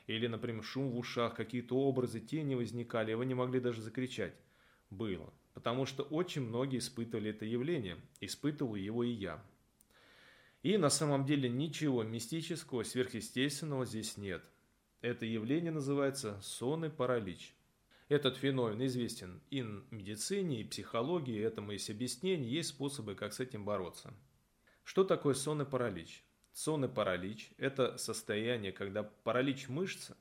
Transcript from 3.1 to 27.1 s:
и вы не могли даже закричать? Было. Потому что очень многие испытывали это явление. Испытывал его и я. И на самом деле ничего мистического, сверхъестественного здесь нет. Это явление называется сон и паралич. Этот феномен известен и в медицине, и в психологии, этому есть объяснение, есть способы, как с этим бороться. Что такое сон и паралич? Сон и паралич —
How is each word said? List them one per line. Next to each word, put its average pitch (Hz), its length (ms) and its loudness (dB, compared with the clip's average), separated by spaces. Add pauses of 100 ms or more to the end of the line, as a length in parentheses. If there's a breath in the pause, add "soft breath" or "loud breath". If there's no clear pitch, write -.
и - 20 2
вы 120 120 0
не 131 80 2
могли 127 260 4
даже 117 220 0
закричать? 113 520 -2 (560 soft breath)
Было. 95 420 -4 (220)
Потому 127 320 2
что - 160 -4
очень 156 400 0
многие 123 360 0
испытывали 113 520 -2
это 107 140 -6
явление. 120 520 0 (240)
Испытывал 135 540 -2
его 104 300 0
и 120 60 4
я. 95 320 -4 (1200 loud breath)
И 185 140 4
на 156 140 6
самом 143 340 4
деле 139 240 4
ничего 139 540 2
мистического, 123 800 -4
сверхъестественного 127 1040 0
здесь 107 300 -4
нет. 95 260 -4 (580)
Это 120 240 -2
явление 117 460 0
называется 139 720 0
сон 156 420 -2
и 151 60 -2
паралич. 123 640 -2 (560 soft breath)
Этот 143 280 4
феномен 127 480 2
известен 113 540 -2 (100)
и 135 120 -2
в 104 300 -8
медицине, 113 680 -2
и 104 40 -4
в - 60 -10
психологии, 127 680 0
этому 107 300 0
есть 101 200 -4
объяснение, 127 600 0
есть 156 200 0
способы, 127 440 -4
как 104 180 -4
с - 60 -8
этим 113 260 -4
бороться. 98 480 -2 (720 soft breath)
Что - 220 4
такое 156 300 4
сон 151 280 0
и - 20 2
паралич? 117 600 -2 (280)
Сон 151 320 0
и 120 40 2
паралич — 95 680 0